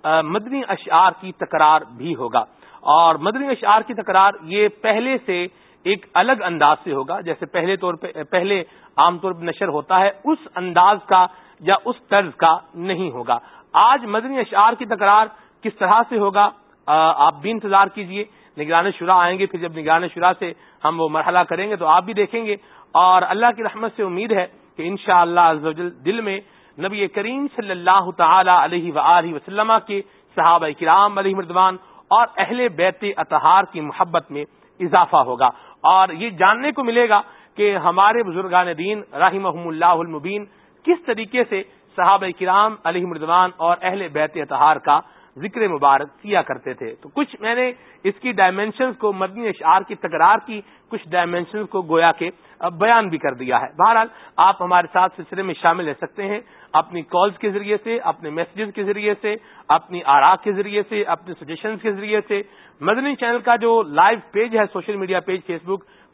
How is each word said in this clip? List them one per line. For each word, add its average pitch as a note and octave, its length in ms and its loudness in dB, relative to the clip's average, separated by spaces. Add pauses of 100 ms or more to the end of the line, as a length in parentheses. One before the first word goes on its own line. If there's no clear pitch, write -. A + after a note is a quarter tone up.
آ، D#3+ 180 2
مدنی G#3+ 460 -4
اشعار F#3 440 2 (100)
کی F#3 100 -14
تکرار D#3 500 2 (160)
بھی D3 180 -8
ہوگا، A#2+ 300 -4 (340)
اور D#3+ 360 4
مدنی A3 320 -6
اشعار A3 340 2
کی A3 120 -10
تکرار G3 380 2 (100)
یہ G3 260 0 (140)
پہلے A3+ 440 -2
سے F3 220 -4 (360)
ایک F#3+ 300 -4
الگ G#3 300 2
انداز D3+ 400 2
سے - 100 -6
ہوگا، C#3 280 -6
جیسے E3+ 240 -8
پہلے F3 300 -4
طور F3+ 180 -4
پہ، E3 380 -12
پہلے F#3 320 -2 (340)
عام E3+ 200 4
طور F#3 140 -6
پہ E3+ 120 -10
نشر E3+ 240 -4
ہوتا D3+ 320 0
ہے، G3 120 2 (120)
اس D4+ 160 -2 (160)
انداز F3+ 500 2
کا F#3 200 4 (340)
یا F#3 160 0 (100)
اس - 100 -6 (140)
طرز G3 280 0
کا E3 200 4 (160)
نہیں F3 380 -6
ہوگا۔ A#2+ 280 -4 (340)
آج A#3+ 320 4
مدنی C4 340 -6
اشعار G#3 340 2
کی A#3+ 120 -10
تکرار G#3 420 4 (340)
کس G#3+ 140 -8
طرح G#3 340 2
سے A#3+ 80 -4
ہوگا، G3+ 320 2 (360)
آ، D#3 400 2
آپ D#3+ 160 4
بھی F#3+ 100 -6
انتظار G3 360 2
کیجئے۔ G3 360 -10 (340)
نگران E3 340 0
شورا F3+ 280 2
آئیں F3+ 200 2
گے، G3 60 0
پھر F#3 140 -6
جب E3 180 -8
نگران D#3+ 300 0
شورا E3+ 320 0
سے E3+ 140 -8 (320)
ہم E3 160 -2
وہ D#3+ 80 0
مرحلہ D#3 300 0
کریں F3 300 -2
گے G#3+ 60 -6
تو E3+ 120 -4
آپ E3+ 160 4
بھی G3+ 100 -10
دیکھیں G#3 320 -4
گے، G#3 100 -4 (360)
اور F#3 360 4
اللہ G3+ 180 -2 (100)
کی A3+ 80 -10
رحمت G#3+ 320 -8
سے A3+ 80 -4
امید G3 280 -6
ہے F#3 160 -2 (300)
کہ D#3+ 100 -8
انشاءاللہ F3+ 520 2
عز D#3+ 260 2
و D#3+ 60 -2
جل D#3+ 340 -10
دل G#3+ 160 -4
میں G3 180 -6 (400)
نبی G3 280 -4
کریم B3 480 -6
صلی G#3 160 -8
اللہ F#3 460 2
تعالی F3+ 380 4
علیہ E3+ 380 0
وآلہ E3 400 2
وسلم G3+ 380 -4 (160)
کے G3+ 140 -6 (340)
صحابہ E3 320 4 (120)
کرام G3 380 2
علیہ G3 180 -2
رضوان F#3 420 0 (300)
اور A3+ 200 2 (100)
اہل A#3+ 320 -2
بیت F3+ 340 -2 (140)
اطہار D#3+ 460 2
کی F3+ 180 -8
محبت E3 500 -4
میں C#3+ 140 -8 (340)
اضافہ F3 380 2
ہوگا، B2+ 320 2 (320)
اور F#3+ 280 4
یہ F3 200 -8
جاننے G#3+ 420 2
کو C4+ 120 -6
ملے A#3 260 0
گا G#3 120 4 (340)
کہ G3+ 220 0
ہمارے G3 460 2
بزرگان F3+ 440 0 (100)
دین G3+ 240 -6 (120)
رحمہم F3 540 -2
اللہ E3 360 2
المبین E3+ 420 -8 (380)
کس E4+ 220 0
طریقے A3+ 440 -4
سے F#3+ 140 -6 (320)
صحابہ F#3+ 320 2 (120)
کرام G3+ 440 2
علیہ F3 220 -4 (100)
رضوان E3+ 420 0
اور E3+ 240 0
اہل F#3 260 -4
بیت D3+ 280 -4
اطہار D3 400 2
کا D3 240 0 (380)
ذکر G#3 300 -4
مبارک C#3+ 540 0
کیا G3+ 200 -2
کرتے C3 320 -8
تھے۔ A2+ 220 -12
تو - 140 -20
کچھ C#4 300 -6
میں A3 160 -4
نے B3 160 -2 (320)
اس G3 180 -2
کی B3+ 100 -6
ڈائمینشنز G3+ 640 -2
کو، G#3 160 -4
مدنی F#3+ 340 -8
اشعار F3+ 340 0
کی G3 140 -12
تکرار E3+ 500 2
کی G#3 160 -12 (280)
کچھ G3+ 200 -12
ڈائمینشنز F3 600 -4
کو F#3+ 120 -6
گویا E3 300 2
کہ E3 180 -4 (500)
بیان A3 300 2
بھی D#3+ 80 -6
کر C#3 160 -4
دیا B2 280 -2
ہے۔ C3 60 -8 (100)
بہرحال، A3 300 2 (280)
آپ F#3+ 260 2
ہمارے F3+ 320 0
ساتھ F#3 240 0
سلسلے F#3 240 -12
میں F#3 200 -6
شامل F3 260 0
رہ C#3+ 140 -6
سکتے F#3+ 260 -10
ہیں G#3 120 -6 (340)
اپنی E3 280 -2
کالز F3+ 360 -2
کے G#3 140 -4
ذریعے G3+ 320 -4
سے، A#3 160 -4
اپنے D#3+ 300 -6
میسیجز E3+ 440 -8
کے G#3 100 -8
ذریعے G#3 380 -4
سے، G#3+ 140 -6 (320)
اپنی E3+ 380 -2
آراء C#3+ 380 4
کے G#3 100 -4
ذریعے G3+ 360 -4
سے، G#3 140 -4
اپنے F3 380 -6
سجیشنز E3 400 -10
کے A3 100 -4
ذریعے G#3 360 -4
سے۔ G3+ 140 -4 (400)
مدنی B3 340 -2
چینل A#3+ 240 -2
کا A#3 160 2
جو A3+ 260 2
لائیو F3+ 380 2 (120)
پیج A3+ 260 -2
ہے، G#3+ 60 2 (100)
سوشل G3 220 -8
میڈیا F#3 240 -4
پیج، F#3 220 -8 (100)
Facebook F3 260 -8 (360)